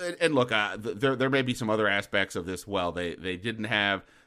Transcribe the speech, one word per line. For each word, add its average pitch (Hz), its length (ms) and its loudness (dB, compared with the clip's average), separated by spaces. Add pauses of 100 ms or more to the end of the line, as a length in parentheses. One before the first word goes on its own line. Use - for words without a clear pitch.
and, 175 160 -6
and 160 140 2
look, 123 160 4
uh, 104 260 2
th-, 107 200 -6
there, 135 180 2
there 131 160 0
may 135 120 4
be 123 120 0
some 113 160 -2
other 110 160 4
aspects 101 480 0
of 90 100 -4
this. 90 220 -8
Well, 92 240 0
they, 87 240 -4
they 92 220 -6
didn't 110 300 -6
have 101 380 0 (220)